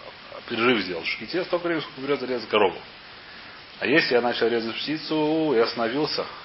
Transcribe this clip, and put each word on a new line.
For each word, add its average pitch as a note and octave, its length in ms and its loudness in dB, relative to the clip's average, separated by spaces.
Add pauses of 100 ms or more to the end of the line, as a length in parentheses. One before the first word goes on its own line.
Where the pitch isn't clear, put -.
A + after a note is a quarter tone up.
(480)
перерыв A#2 340 4
сделать F2 240 -4
в - 40 -2
шхите, E3 360 -4
столько E3+ 200 0
времени, E3 160 0
сколько - 200 -12
берет C#3 180 0
зарезать B2 300 -4
корову. G2+ 280 4 (1000)
А F#2+ 80 -2
если C#3 260 4
я A#2+ 80 6
начал A#2+ 260 2
резать A2+ 280 0
птицу D#3 800 0
и - 20 6
остановился, A#2 680 2 (200)